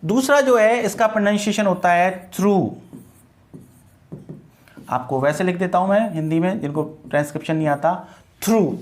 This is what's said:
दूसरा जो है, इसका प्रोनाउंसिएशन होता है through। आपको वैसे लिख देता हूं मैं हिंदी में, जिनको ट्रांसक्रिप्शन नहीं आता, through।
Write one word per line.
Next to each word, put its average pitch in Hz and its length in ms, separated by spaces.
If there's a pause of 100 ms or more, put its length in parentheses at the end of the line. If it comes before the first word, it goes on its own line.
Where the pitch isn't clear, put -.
दूसरा 262 360
जो 262 160
है, 226 260
इसका 220 240
प्रोनाउंसिएशन 208 600
होता 180 260
है 185 380
through। 190 380 (2250)
आपको 127 300
वैसे 147 240
लिख 180 120
देता 180 220
हूं 185 100
मैं 202 260
हिंदी 160 260
में, 185 200
जिनको 147 220
ट्रांसक्रिप्शन 151 760
नहीं 156 100
आता, 156 420 (340)
through। 202 400